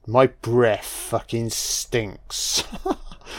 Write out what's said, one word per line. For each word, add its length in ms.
My 200
breath 600
fucking 640
stinks. 1160
<laughs> 60